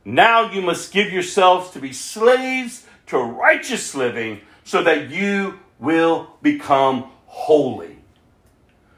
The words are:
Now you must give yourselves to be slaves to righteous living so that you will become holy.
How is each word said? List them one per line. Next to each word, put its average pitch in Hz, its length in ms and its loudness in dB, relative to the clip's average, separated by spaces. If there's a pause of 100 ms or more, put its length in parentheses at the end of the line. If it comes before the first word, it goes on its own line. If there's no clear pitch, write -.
Now 202 480 4
you 196 100 -4
must 170 300 -4
give 196 200 0
yourselves 180 600 2
to - 80 -16
be 131 140 -12
slaves 254 920 -2 (220)
to - 100 -2
righteous - 800 -2
living 113 460 -4 (240)
so 175 180 0
that 151 260 0
you 196 500 -4 (200)
will 165 640 0
become 135 680 0 (160)
holy. 117 720 -2 (1000)